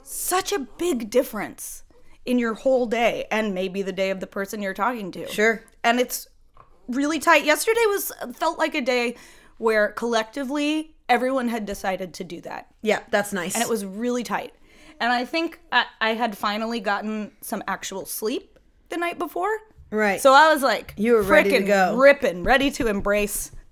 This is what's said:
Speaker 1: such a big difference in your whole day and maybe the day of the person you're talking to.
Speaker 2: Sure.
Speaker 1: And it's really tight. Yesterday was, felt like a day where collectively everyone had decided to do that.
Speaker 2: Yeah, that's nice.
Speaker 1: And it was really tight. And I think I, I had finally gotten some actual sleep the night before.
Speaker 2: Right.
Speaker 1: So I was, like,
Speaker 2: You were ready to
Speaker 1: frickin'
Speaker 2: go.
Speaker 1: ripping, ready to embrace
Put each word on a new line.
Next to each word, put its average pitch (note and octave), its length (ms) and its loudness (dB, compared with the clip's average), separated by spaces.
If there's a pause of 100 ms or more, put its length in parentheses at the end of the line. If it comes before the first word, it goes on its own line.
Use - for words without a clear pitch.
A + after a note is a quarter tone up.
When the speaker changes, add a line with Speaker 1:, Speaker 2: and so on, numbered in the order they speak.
Speaker 1:
such - 480 -4
a G4+ 80 -2
big B3+ 500 -4
difference G#3+ 760 -4 (420)
in B3 120 0
your A#3 180 0
whole B3+ 300 2
day G#3+ 460 0
and G#3+ 220 -2
maybe F#3+ 280 -4
the F#3+ 100 -4
day F#3+ 200 -2
of F#3+ 80 -4
the F#3+ 80 -10
person G3+ 340 -8
you're F#3+ 120 -6
talking G#3 380 -4
to. E3+ 160 -12
Speaker 2:
Sure. G#3+ 360 0 (200)
Speaker 1:
And A#3 160 2
it's - 280 -4 (600)
really C#4 320 -2
tight. D#4 260 4
Yesterday D#4 420 2
was, G4+ 240 0 (240)
felt E4 240 -2
like D#4+ 160 0
a D4+ 60 -2
day A#3+ 340 0 (420)
where G#3+ 320 2
collectively C#4 1040 -2 (160)
everyone B3 380 2
had A3+ 180 -4
decided F#3+ 500 -6
to - 80 -10
do E3+ 180 -12
that. - 260 -12 (140)
Speaker 2:
Yeah, G#3 180 0 (100)
that's G3+ 240 0
nice. F#3 220 -4
Speaker 1:
And A#3 80 0
it A#3+ 60 -4
was G#3+ 160 -2
really A#3+ 380 -4
tight. - 300 -6 (460)
And A#3 120 0
I B3 140 0
think E4 340 -4 (120)
I, A#3+ 140 2 (140)
I A3 140 0
had A3 240 -4
finally A3+ 420 -4
gotten G#3 520 -4 (100)
some - 260 -8
actual F#3 380 -8
sleep - 540 -6 (300)
the E4+ 80 -6
night E4+ 200 -4
before. F4 320 -4 (400)
Speaker 2:
Right. G#3 320 0
Speaker 1:
So C4+ 120 8
I D#4 200 10
was, D4 100 0
like, A3 320 -2
Speaker 2:
You A3+ 180 2
were A3 100 4
ready G3+ 260 6
to C4 120 4
Speaker 1:
frickin' G3 60 0
Speaker 2:
go. G3 300 4
Speaker 1:
ripping, B3+ 460 6
ready C4 280 4
to B3+ 160 -2
embrace G3+ 640 -2 (200)